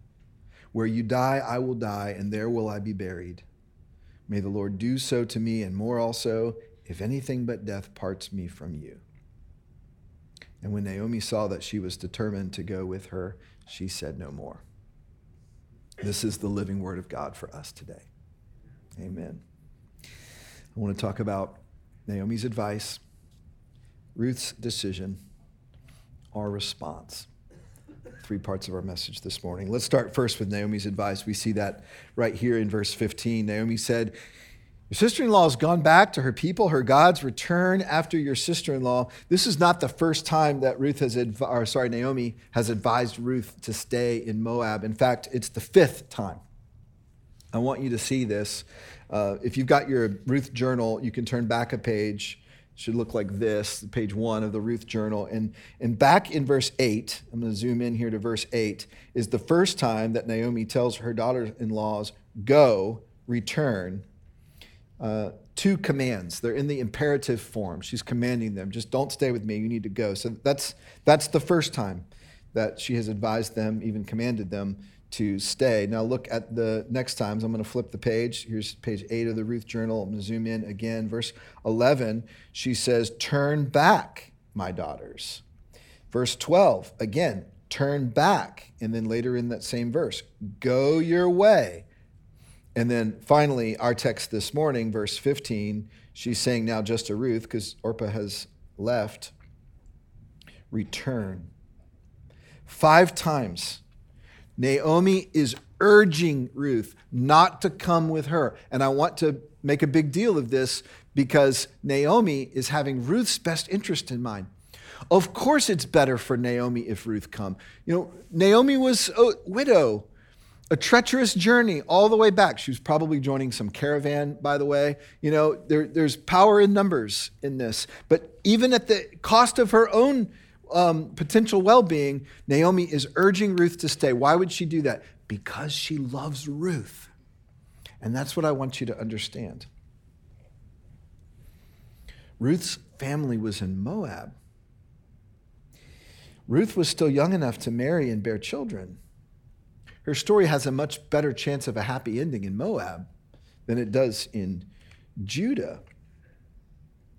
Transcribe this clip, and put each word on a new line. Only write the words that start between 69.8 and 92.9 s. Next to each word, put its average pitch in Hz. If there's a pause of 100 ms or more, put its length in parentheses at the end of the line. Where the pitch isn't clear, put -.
to 110
go." 101
So 110
that's, 143 (320)
that's 147
the 156
first 165
time 92 (480)
that 110
she -
has 110
advised 110
them, 110
even 107
commanded 110
them 98 (340)
to 101
stay. 110
Now 113
look 123
at 113
the 110
next 123
times. 107
I'm 113
gonna 110
flip -
the 104
page. 117
Here's 107
page 101
eight 117
of 110
the 110
Ruth 113
journal. 113
I'm 95
gonna 107
zoom 113
in 113
again. 110
Verse 117 (320)
eleven, 117 (280)
she 127
says, 117
"Turn 143
back, - (200)
my 92
daughters." 73 (720)
Verse 123
twelve, 156
again, 113 (240)
"Turn 139
back." 156 (100)
And 113
then 110
later 120
in 120
that 117
same 120
verse, 139 (360)
"Go 135
your 170
way." 175 (880)
And 120